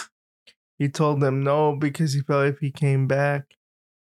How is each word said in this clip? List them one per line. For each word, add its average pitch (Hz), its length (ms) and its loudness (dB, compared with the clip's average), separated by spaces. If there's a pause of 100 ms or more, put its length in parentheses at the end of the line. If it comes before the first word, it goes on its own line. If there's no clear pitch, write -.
(760)
he 143 100 0
told 147 320 0
them 135 240 0
no 147 320 2
because 147 380 -2
he 139 80 0
felt 139 260 2
if 143 120 -4
he 139 120 -4
came 135 360 0
back, 143 500 -2 (500)